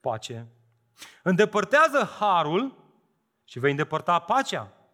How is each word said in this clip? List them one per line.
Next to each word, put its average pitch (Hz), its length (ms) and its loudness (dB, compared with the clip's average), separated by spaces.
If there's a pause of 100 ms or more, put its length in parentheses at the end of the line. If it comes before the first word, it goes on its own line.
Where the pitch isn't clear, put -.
pace. 117 460 -8 (760)
Îndepărtează 214 800 2 (140)
harul 190 680 0 (600)
și - 140 -16
vei 135 120 2
îndepărta 151 480 -2
pacea. 196 540 -4 (200)